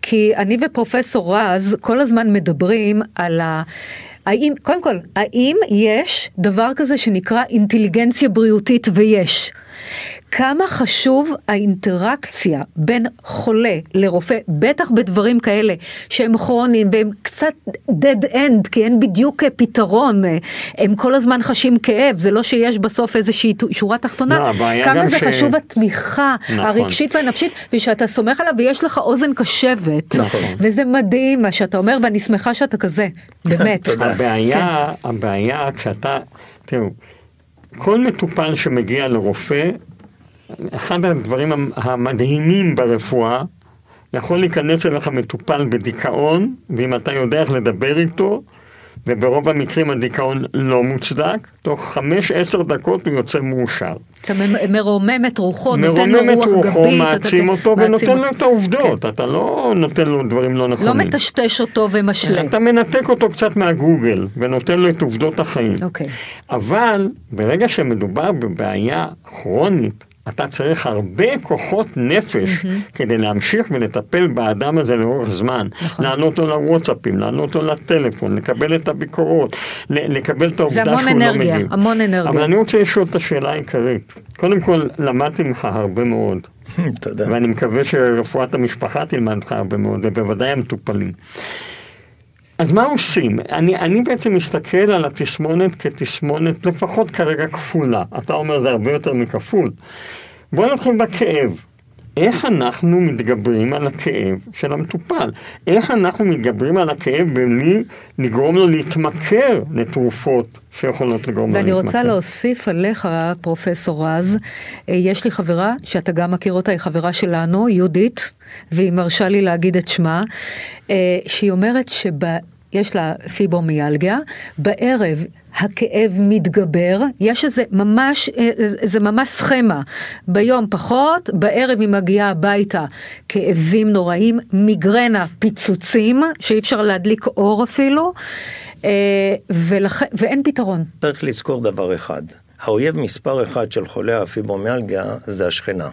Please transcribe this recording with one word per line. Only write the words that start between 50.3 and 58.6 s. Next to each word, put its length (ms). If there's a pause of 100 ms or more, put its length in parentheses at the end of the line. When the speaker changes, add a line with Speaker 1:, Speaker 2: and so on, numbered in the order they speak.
Speaker 2:
לא 300
מוצדק, 640 (140)
תוך 320
חמש, 380
עשר 300
דקות 460
הוא 80
יוצא 260
מאושר. 520 (320)
Speaker 1:
אתה 80
מ-, 380
מרומם 560
את 100
רוחו, 380
נותן 340
לו 140
Speaker 2:
מרומם 180
את 60
Speaker 1:
רוח 180
Speaker 2:
רוחו, 160
Speaker 1:
גבית, 200
אתה 20
Speaker 2:
מעצים 400
Speaker 1:
כן, 60
Speaker 2:
אותו 260
Speaker 1:
מעצים 140
Speaker 2:
ונותן 180
לו 180
Speaker 1:
אותו. 100
Speaker 2:
את 60
העובדות, 600